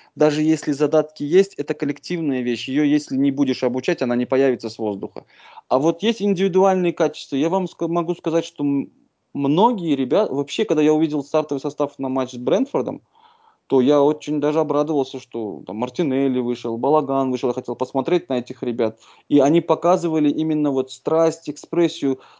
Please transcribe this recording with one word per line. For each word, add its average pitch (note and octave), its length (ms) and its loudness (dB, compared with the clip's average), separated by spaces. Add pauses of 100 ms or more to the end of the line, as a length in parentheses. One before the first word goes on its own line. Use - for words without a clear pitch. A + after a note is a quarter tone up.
(160)
даже D3+ 260 2
если D#3 300 2
задатки D3+ 500 0
есть, F3+ 320 2
это D3+ 200 -4
коллективная D3 680 -4
вещь. A#2+ 260 -4
Её, C3+ 160 0
если D3 320 0
не C#3 140 2
будешь C3+ 320 0
обучать, B2+ 400 -2
она A#2+ 140 0
не A#2+ 100 0
появится C3 440 2
с - 80 -14
воздуха. G#2 460 -6 (440)
А B2+ 100 2
вот E3 240 0
есть A3 200 0
индивидуальные F#3+ 720 2
качества. D3+ 420 -2
Я D3 140 0
вам F#3 180 -2
ска-, F3 200 -6
могу E3+ 280 -2
сказать, E3 280 -2
что - 200 -8
м-, C#3+ 240 0 (460)
многие E3 640 2
ребя-, C3+ 300 0
вообще, C#3+ 380 -4
когда D3+ 180 0
я D3+ 120 4
увидел D3+ 300 0
стартовый D3 360 -2
состав C#3+ 380 -4
на C3+ 100 -4
матч C3 240 -4
с B2+ 60 -12
Брентфордом, B2+ 640 -2 (640)
то C3+ 120 4
я C#3+ 220 4
очень D3+ 380 0
даже D3 200 0
обрадовался, D3 600 -2
что G#2+ 460 -8
там G2+ 120 -10
Мартинелли C3 640 -2
вышел, A#2+ 380 -4
Балаган C3+ 540 0
вышел, B2+ 180 -2
я A#2+ 40 -2
хотел B2 220 -8
посмотреть C#3 520 -2
на B2+ 100 -2
этих B2 260 -10
ребят. A#2 340 -2 (300)
И C#3+ 120 4
они D3+ 200 4
показывали D#3+ 720 2
именно D3+ 420 0
вот C3 200 -2
страсть, D#3+ 580 -2
экспрессию. D3 720 -2 (200)